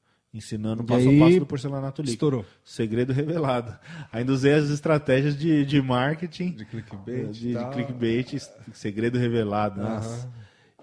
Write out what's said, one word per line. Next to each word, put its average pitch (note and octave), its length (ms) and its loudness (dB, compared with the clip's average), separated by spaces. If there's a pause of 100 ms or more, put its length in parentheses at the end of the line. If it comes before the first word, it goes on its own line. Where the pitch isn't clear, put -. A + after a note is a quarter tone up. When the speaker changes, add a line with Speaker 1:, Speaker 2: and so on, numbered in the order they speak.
(340)
Speaker 1:
Ensinando A2 500 -6
Speaker 2:
E - 20 -6
Speaker 1:
passo B2 220 4
a C3+ 40 8
Speaker 2:
aí, C#3+ 80 8
Speaker 1:
passo E3+ 200 8
do C#3+ 60 0
porcelanato C#3 560 -6
líquido. C3+ 140 -4
Speaker 2:
estourou. C3 300 0 (180)
Speaker 1:
Segredo A#2+ 480 -2
revelado. C3+ 680 -2 (360)
Ainda B2 180 -2
usei C3+ 220 4
as D3+ 160 4
estratégias D3 680 2
de, D3+ 280 2
de C#3 160 2
marketing. D#3 720 -2
Speaker 2:
De A2 140 -12
clickbait A2 640 -10
Speaker 1:
De, A2+ 180 -8
Speaker 2:
e - 20 -2
Speaker 1:
de - 20 -2
Speaker 2:
tal. A#2+ 180 -6
Speaker 1:
clickbait, B2 680 -2 (340)
segredo A2+ 460 -2
revelado, G#2+ 640 0
nossa. A2+ 460 -6
Speaker 2:
Aham. B2 60 -16 (500)